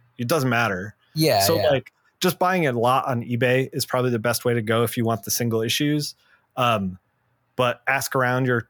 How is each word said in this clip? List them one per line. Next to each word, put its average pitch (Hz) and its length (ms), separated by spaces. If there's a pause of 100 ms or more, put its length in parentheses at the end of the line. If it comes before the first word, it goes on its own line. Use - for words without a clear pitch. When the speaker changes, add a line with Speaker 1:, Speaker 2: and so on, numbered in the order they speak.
(180)
Speaker 1:
It 120 100
doesn't 143 200
matter. 104 460 (200)
Speaker 2:
Yeah, 147 260
Speaker 1:
So, 160 160
Speaker 2:
yeah. 156 140
Speaker 1:
like, 135 220 (280)
just - 180
buying 180 280
a 131 60
lot 120 340
on 120 160
eBay 123 500
is 131 140
probably 127 240
the 120 80
best 117 260
way 120 100
to 117 80
go 113 200
if 117 140
you 120 80
want 113 200
the 101 60
single 113 300
issues. 147 540 (420)
Um, 107 420 (560)
but - 320
ask 135 300
around 127 300
your 120 240